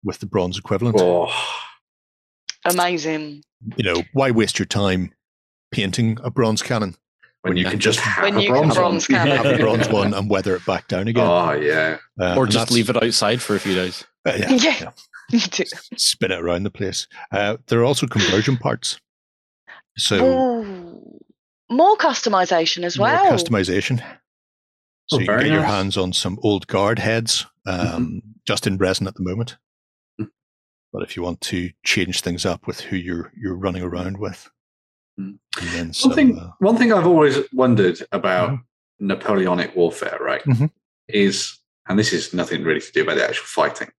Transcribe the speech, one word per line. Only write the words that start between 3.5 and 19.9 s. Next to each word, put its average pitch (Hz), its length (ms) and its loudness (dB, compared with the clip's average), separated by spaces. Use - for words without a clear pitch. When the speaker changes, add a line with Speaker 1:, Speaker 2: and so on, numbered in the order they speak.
Speaker 1:
You 120 80 -2
know, 87 200 0
why 135 180 2
waste 110 280 2
your 95 60 0
time 92 480 0
painting 113 520 -2
a 127 80 -4
bronze 110 300 0
cannon 107 340 -4
Speaker 2:
When 92 100 -4
Speaker 1:
when 87 60 0
Speaker 2:
you 90 60 0
Speaker 1:
you - 20 0
Speaker 2:
can 92 80 -2
Speaker 1:
can 107 60 -4
Speaker 2:
just 107 200 0
Speaker 1:
just - 80 -2
Speaker 2:
have 92 160 -2
Speaker 3:
When 101 140 0
Speaker 2:
a 110 40 2
Speaker 3:
you - 80 0
Speaker 2:
bronze 139 240 4
Speaker 3:
can 185 100 2
Speaker 2:
one. 175 80 2
Speaker 3:
bronze 185 160 -2
cannon. 135 300 2
Speaker 1:
have 123 80 0
a 131 120 4
bronze 113 320 2
Speaker 2:
<laughs> 107 120 2
Speaker 1:
one 101 120 0
and 98 160 -4
weather 95 260 0
it 90 100 -8
back 90 220 -2
down 98 200 -2
again? 117 200 2
Speaker 2:
Oh, 87 260 4
yeah. 78 440 0
Speaker 1:
Uh, 90 160 0
Speaker 4:
Or 131 80 4
Speaker 1:
and 107 80 2
Speaker 4:
just 113 160 2
Speaker 1:
that's - 40 -4
Speaker 4:
leave 117 180 2
it 117 120 2
outside 113 400 0
for 104 140 -2
a 95 40 0
few 98 160 -2
days. 92 280 -4
Speaker 1:
Uh, - 120 0
yeah, 104 120 -2
Speaker 3:
<laughs> - 20 6
Yeah. 262 300 4
Speaker 1:
yeah. 170 100 -12
Speaker 3:
You 233 80 4
do. - 240 -4
Speaker 1:
Spin - 340 0
it 90 100 -2
around 87 220 0
the 101 80 -4
place. - 360 -6
Uh, 101 260 -2
there 117 120 2
are 117 60 4
also 139 200 0
conversion 107 520 0
parts. - 420 -4